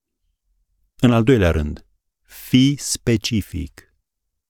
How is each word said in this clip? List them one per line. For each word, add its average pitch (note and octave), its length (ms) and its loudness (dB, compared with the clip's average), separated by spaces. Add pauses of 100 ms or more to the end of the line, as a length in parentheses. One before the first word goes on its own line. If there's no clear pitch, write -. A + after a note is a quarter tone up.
(960)
În B2 160 2
al A#2 100 2
doilea A2 280 2
rând, D2+ 360 -4 (360)
fii C3+ 560 0
specific. - 1160 -6 (560)